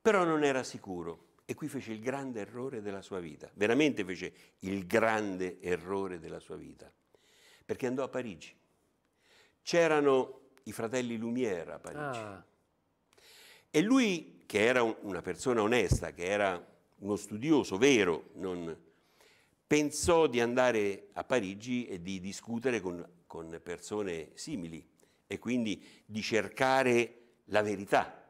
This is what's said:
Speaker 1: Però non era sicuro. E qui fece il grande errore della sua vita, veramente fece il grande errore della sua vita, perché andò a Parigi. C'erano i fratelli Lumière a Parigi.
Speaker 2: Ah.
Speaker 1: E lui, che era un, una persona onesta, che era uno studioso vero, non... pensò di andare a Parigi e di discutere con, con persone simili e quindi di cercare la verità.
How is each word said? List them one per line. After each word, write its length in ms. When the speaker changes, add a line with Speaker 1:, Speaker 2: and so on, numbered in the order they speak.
Speaker 1:
Però 240
non 200
era 180
sicuro. 640
E 40
qui 120
fece 240
il 80
grande 400
errore 420
della 220
sua 160
vita, 360
veramente 500
fece 280
il 260
grande 760
errore 600
della 180
sua 160
vita, 340
perché 240
andò 160
a 40
Parigi. 460
C'erano 920
i 100
fratelli 440
Lumière 560
a 80
Parigi. 400
Speaker 2:
Ah. 240
Speaker 1:
E 140
lui, 640
che 180
era 200
un, 160
una 220
persona 380
onesta, 520
che 140
era 380
uno 180
studioso 600
vero, 560
non... 380
pensò 600
di 120
andare 720
a 100
Parigi 640
e 120
di 200
discutere 580
con, 260
con 340
persone 760
simili 540
e 140
quindi 440
di 160
cercare 1000
la 160
verità. 680